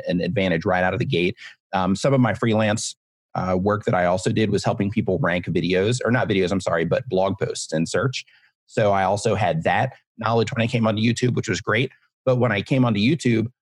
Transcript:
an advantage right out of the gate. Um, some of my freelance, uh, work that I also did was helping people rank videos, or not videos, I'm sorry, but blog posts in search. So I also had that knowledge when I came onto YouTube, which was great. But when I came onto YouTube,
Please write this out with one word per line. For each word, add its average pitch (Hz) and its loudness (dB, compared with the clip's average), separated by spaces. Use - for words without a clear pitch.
an 90 0
advantage 90 0
right 92 2
out 92 2
of 95 -2
the - -2
gate. 87 0
Um, 95 2
some 139 0
of 135 4
my 113 4
freelance, 110 0
uh, 92 0
work 104 0
that 113 -2
I 90 2
also 92 0
did 107 0
was 101 -2
helping 101 -2
people 95 -2
rank 87 -2
videos, 90 0
or 110 0
not 113 0
videos, 92 0
I'm 95 -2
sorry, 85 0
but - -2
blog 95 0
posts - -6
in 80 0
search. 113 -4
So 104 0
I 95 2
also 101 0
had 85 0
that 104 0
knowledge 113 0
when 120 -2
I 113 0
came 113 0
onto 107 0
YouTube, 117 0
which 107 -2
was 90 -2
great. 110 0
But 127 2
when 120 2
I 101 0
came 127 2
onto 110 2
YouTube, 113 2